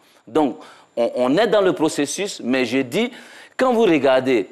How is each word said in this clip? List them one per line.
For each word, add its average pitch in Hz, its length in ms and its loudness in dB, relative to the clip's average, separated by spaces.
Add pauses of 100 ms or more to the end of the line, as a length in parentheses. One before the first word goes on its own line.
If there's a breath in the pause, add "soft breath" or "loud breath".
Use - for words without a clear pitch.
(260 soft breath)
Donc 131 340 -2 (360 loud breath)
on, 117 180 0
on 127 240 0
est 226 100 2
dans 214 140 2
le 185 120 2
processus, 156 680 -4
mais 131 220 0
je 123 140 -2
dis, 156 340 -2 (460 loud breath)
quand 254 160 2
vous 226 100 2
regardez, 131 680 2